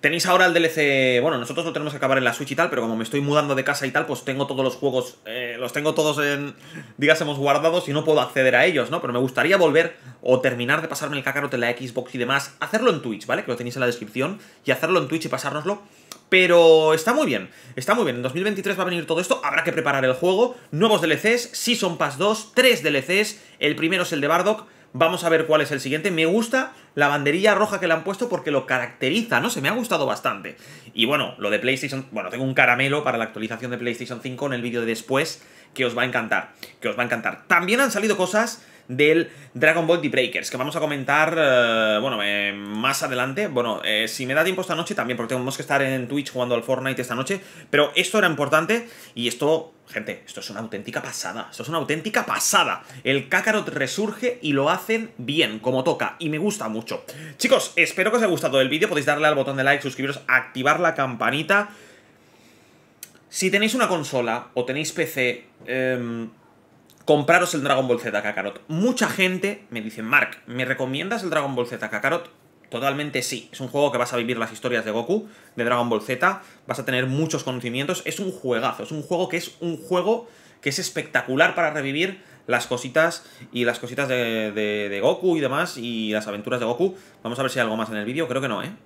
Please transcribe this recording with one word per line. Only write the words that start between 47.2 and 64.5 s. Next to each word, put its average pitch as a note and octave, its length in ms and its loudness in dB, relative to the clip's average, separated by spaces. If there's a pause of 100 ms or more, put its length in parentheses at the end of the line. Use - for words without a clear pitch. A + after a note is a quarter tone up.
Pero C#3+ 260 4
esto F3+ 220 0
era F#3+ 100 4
importante D#3+ 580 0 (280)
y A#2+ 120 -4
esto, D3+ 460 0 (160)
gente, G#2+ 380 -10
esto - 140 -14
es - 100 -14
una G#2 100 -10
auténtica A2 400 -8
pasada. - 500 -10
Esto - 120 -12
es A#2 80 -8
una E3 80 -2
auténtica D#3+ 480 -2
pasada. F#3 560 0 (220)
El C3+ 260 0
Kakarot G3 400 0
resurge G#3 720 -4
y D3+ 100 0
lo C#3 160 2
hacen A3 480 -2
bien, B2+ 440 -2
como B2+ 220 0
toca, C#3+ 360 -2
y E3+ 100 -4
me D3+ 80 -4
gusta D#3+ 320 -4
mucho. A2 380 -8 (320)
Chicos, E3+ 380 2
espero E3+ 340 2
que A#3+ 80 2
os A3+ 40 2
haya G#3+ 80 2
gustado C#3 300 2
el C3 80 4
vídeo. D#3 220 0
Podéis D3 160 -2
darle D3+ 220 2
al D3+ 60 4
botón C#3 220 -2
de C3+ 80 0
like, C#3+ 180 4
suscribiros, C3+ 460 -4
activar C3 500 2
la E3+ 160 2
campanita. C#3 760 0 (1600)
Si F#3 200 0
tenéis G#3+ 240 0
una A#3+ 140 0
consola B2+ 640 -2